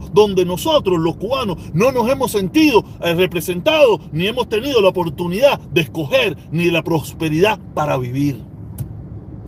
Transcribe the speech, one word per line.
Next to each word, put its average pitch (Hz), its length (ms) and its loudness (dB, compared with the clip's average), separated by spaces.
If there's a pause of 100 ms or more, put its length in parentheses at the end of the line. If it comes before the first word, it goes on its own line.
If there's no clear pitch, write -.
(140)
donde 190 320 4
nosotros, 180 540 0
los 160 160 0
cubanos, 214 420 -4 (160)
no 220 180 4
nos 240 180 0
hemos 277 220 0
sentido, 226 520 4 (180)
eh, 170 140 0
representados, 185 840 2 (100)
ni 165 160 -2
hemos 233 220 -4
tenido 233 320 0
la 190 80 6
oportunidad 180 680 0
de 165 220 -2
escoger, 165 560 -2 (140)
ni 170 180 2
la 165 140 0
prosperidad 165 760 0 (140)
para 147 240 -2
vivir. 131 420 -2 (1080)